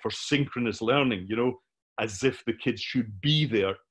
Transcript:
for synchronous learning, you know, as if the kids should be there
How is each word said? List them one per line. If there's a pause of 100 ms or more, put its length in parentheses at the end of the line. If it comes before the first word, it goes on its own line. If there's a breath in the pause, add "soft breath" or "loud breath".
for
synchronous
learning,
you
know, (400)
as
if
the
kids
should
be
there (160)